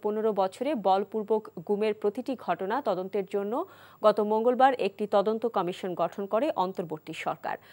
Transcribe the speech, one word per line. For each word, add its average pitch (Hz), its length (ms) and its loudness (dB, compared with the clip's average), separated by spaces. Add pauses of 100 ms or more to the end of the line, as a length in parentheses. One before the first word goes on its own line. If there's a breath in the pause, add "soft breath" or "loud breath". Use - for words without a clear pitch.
পনেরো 214 300 0
বছরে 196 420 -2
বলপূর্বক 208 720 0 (200)
গুমের 208 260 0
প্রতিটি 226 460 -2
ঘটনা 196 420 -2
তদন্তের 190 500 -2
জন্য 208 340 -2 (360 loud breath)
গত 214 180 6
মঙ্গলবার 233 540 4
একটি 202 320 -2
তদন্ত 220 400 2
কমিশন 180 480 -4
গঠন 180 320 -4
করে 233 300 0
অন্তর্বর্তী 180 560 -4
সরকার। - 440 -6 (160 loud breath)